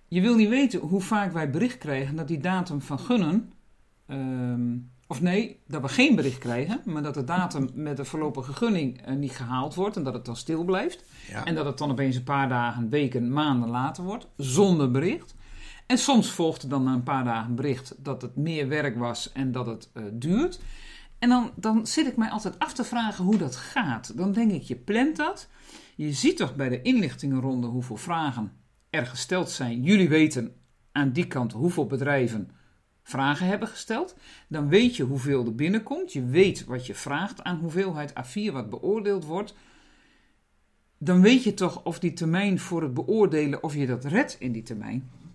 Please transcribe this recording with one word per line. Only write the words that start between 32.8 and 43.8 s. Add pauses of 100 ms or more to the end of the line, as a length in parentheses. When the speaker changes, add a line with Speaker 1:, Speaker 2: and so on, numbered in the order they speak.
Speaker 1:
vragen
hebben
gesteld. (320)
Dan
weet
je
hoeveel
er
binnenkomt.
Je
weet
wat
je
vraagt
aan
hoeveelheid
A
vier
wat
beoordeeld
wordt. (1400)
Dan
weet
je
toch
of
die
termijn
voor
het
beoordelen,
of
je